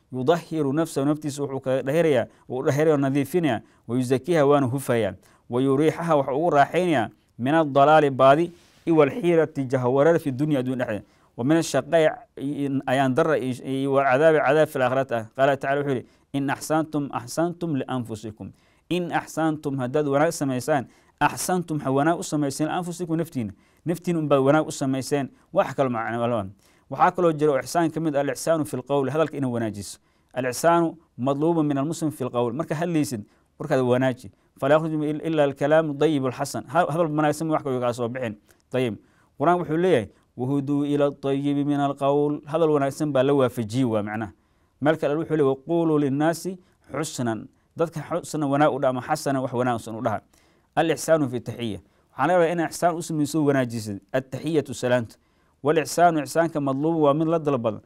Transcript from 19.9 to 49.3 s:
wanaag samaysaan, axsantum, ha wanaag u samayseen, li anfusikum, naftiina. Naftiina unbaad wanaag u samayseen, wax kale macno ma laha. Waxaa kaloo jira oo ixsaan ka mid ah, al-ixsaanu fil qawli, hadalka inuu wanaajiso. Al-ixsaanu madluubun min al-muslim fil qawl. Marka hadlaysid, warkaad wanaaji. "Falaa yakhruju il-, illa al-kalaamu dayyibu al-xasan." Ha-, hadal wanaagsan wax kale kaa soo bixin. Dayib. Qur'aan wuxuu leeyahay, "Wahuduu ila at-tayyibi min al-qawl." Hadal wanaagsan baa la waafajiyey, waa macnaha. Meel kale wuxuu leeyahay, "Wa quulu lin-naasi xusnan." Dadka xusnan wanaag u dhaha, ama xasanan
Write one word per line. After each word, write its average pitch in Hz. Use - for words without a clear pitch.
wanaag 143
samaysaan, 135
axsantum, 165
ha 135
wanaag 147
u 190
samayseen, 147
li 139
anfusikum, 170
naftiina. 127
Naftiina 170
unbaad 147
wanaag 151
u 151
samayseen, 135
wax 170
kale 135
macno 113
ma 117
laha. 113
Waxaa 156
kaloo 170
jira 151
oo 131
ixsaan 160
ka 160
mid 156
ah, 143
al-ixsaanu 143
fil 127
qawli, 139
hadalka 147
inuu 131
wanaajiso. 107
Al-ixsaanu 160
madluubun 147
min 139
al-muslim 156
fil 127
qawl. 120
Marka 156
hadlaysid, 151
warkaad 139
wanaaji. 123
"Falaa 139
yakhruju 156
il-, 151
illa 160
al-kalaamu 151
dayyibu 143
al-xasan." 120
Ha-, 165
hadal 165
wanaagsan 151
wax 143
kale 127
kaa 120
soo 117
bixin. 120
Dayib. 127
Qur'aan 170
wuxuu 156
leeyahay, 165
"Wahuduu 143
ila 143
at-tayyibi 143
min 143
al-qawl." 143
Hadal 156
wanaagsan 143
baa 131
la 143
waafajiyey, 123
waa 110
macnaha. 107
Meel 151
kale 147
wuxuu 160
leeyahay, 135
"Wa -
quulu 160
lin-naasi 156
xusnan." 120
Dadka 160
xusnan 151
wanaag 143
u 131
dhaha, 135
ama 123
xasanan 139